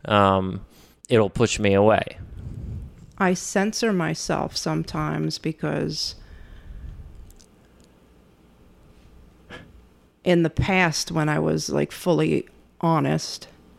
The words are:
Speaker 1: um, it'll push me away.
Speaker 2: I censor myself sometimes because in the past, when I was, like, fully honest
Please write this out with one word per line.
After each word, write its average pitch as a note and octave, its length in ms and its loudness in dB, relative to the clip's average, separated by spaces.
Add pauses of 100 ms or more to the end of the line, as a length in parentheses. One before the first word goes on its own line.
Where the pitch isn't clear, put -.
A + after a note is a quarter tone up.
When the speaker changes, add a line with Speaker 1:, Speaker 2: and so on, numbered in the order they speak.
Speaker 1:
um, G2 600 4 (420)
it'll A2 220 6
push - 280 2
me G#2 160 4
away. G#2 440 4 (1000)
Speaker 2:
I F#3 160 2
censor G#3+ 580 -2
myself D#3+ 640 -2
sometimes D#3 840 -4
because D#3 760 -4 (4000)
in F3 180 4
the D#3+ 80 2
past, F#3 600 0
when D#3 180 0
I D3+ 100 0
was, D#3 300 0
like, D3 240 -2
fully D#3 560 0 (320)
honest D#3 680 0 (300)